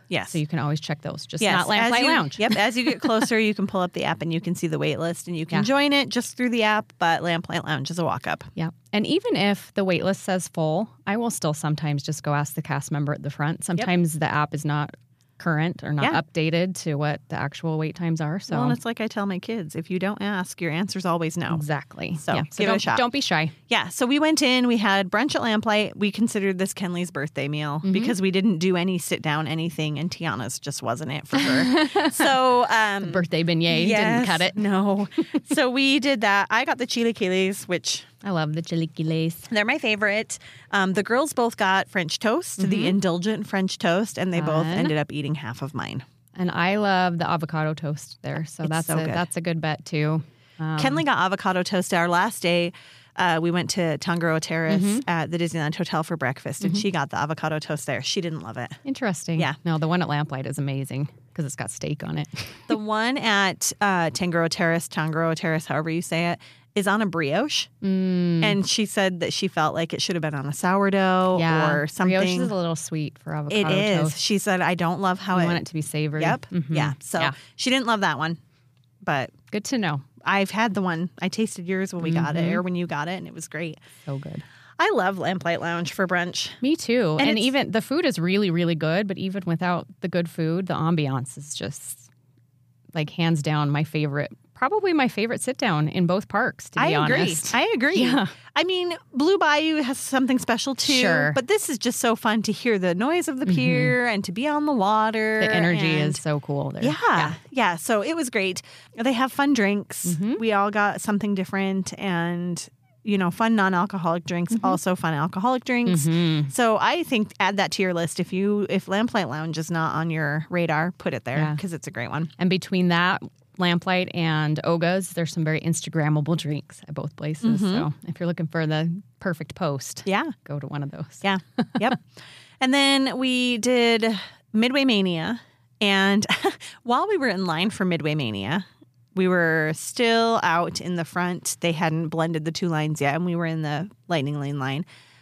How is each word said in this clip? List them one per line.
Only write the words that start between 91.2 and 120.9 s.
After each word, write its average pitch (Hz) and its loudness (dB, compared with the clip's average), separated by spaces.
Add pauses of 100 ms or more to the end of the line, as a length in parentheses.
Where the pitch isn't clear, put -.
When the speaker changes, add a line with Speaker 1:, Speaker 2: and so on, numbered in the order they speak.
Speaker 2:
is 143 -12
just, - -10 (840)
like, 156 -2
hands 165 2
down 147 0
my 147 0
favorite, 151 -2 (220)
probably 392 0
my 277 4
favorite 214 -2
sit 262 -4
down 156 2
in 180 2
both 185 0
parks, - -2
to - -2
be 254 4 (100)
Speaker 1:
I - 4
agree. - 2
Speaker 2:
honest. - 0
Speaker 1:
I 262 4 (120)
agree. 220 2
Speaker 2:
Yeah. 247 4 (300)
Speaker 1:
I 311 4
mean, 359 0 (180)
Blue 320 4
Bayou 311 2
has 254 -2
something 262 2
special 247 -2
too, - 0
Speaker 2:
Sure. 165 4
Speaker 1:
but 247 -2
this 415 2
is 269 -2
just - -2
so 226 2
fun 220 2
to 214 0
hear 220 0
the 180 2
noise 285 0
of 269 -4
the 262 -2
Speaker 2:
Mm-hmm. 185 4
Speaker 1:
pier 247 2
and 202 0
to 185 -6
be 226 -2
on 302 0
the 294 2
water. 220 2
Speaker 2:
The 214 2
energy 165 2
Speaker 1:
and 151 2
Speaker 2:
is 147 -2
so 151 0
cool 143 -4
there. - -4
Speaker 1:
Yeah. 277 2 (140)
Speaker 2:
Yeah. 175 2 (180)
Speaker 1:
Yeah. 208 2
So 214 0
it 320 -2
was 311 -2
great. 190 -2 (340)
They 240 0
have 240 2
fun 285 2
drinks. 202 0
Speaker 2:
Mm-hmm. 175 0
Speaker 1:
We 226 0
all 202 2
got 208 0
something 208 0
different 190 -2
and, 175 -2 (360)
you 208 0
know, 180 2
fun 226 2
non-alcoholic 180 0
drinks, 175 -2
Speaker 2:
Mm-hmm. 220 -2
Speaker 1:
also 185 2
fun 165 -2
alcoholic 202 0
drinks. 240 2
Speaker 2:
Mm-hmm. 160 2
Speaker 1:
So 226 2
I 262 2
think 220 0
add 202 2
that 180 0
to - -2
your 185 2
list 170 -2
if 175 -4
you, 202 0
if 190 0
Lamplight 202 0
Lounge 156 -4
is 160 -6
not 160 0
on 165 0
your 156 -2
radar, 170 0